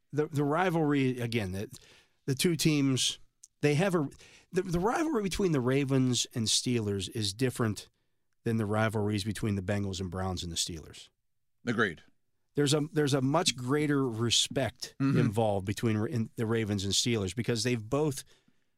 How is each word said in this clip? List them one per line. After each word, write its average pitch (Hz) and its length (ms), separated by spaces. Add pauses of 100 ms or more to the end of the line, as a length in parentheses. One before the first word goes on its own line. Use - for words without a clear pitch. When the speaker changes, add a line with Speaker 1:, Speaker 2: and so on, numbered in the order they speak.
(120)
Speaker 1:
the, 151 140
the 147 180
rivalry, 147 760
again, 113 320
the, 98 160 (580)
the 139 80
two 170 220
teams, 139 600 (420)
they 147 140
have 175 200
a, 156 140 (440)
the, 185 100
the 180 180
rivalry 262 420
between 190 300
the 143 80
Ravens 131 720
and 113 120
Steelers 104 680
is 101 200
different 120 540 (560)
than 113 120
the 110 80
rivalries 107 600
between 104 320
the 95 60
Bengals 98 380
and 95 100
Browns 92 320
and 87 80
the 82 60
Steelers. - 520 (580)
Speaker 2:
Agreed. 104 340 (540)
Speaker 1:
There's 143 200
a, 151 80 (100)
there's 147 220
a 139 60
much 143 360
greater 139 520
respect 113 920
Speaker 2:
Mm-hmm. 139 160
Speaker 1:
involved 107 480
between 107 300
Ra-, 107 100
in 113 300
the 117 100
Ravens 107 380
and 98 80
Steelers 101 440
because 117 280
they've 123 180
both 139 420 (540)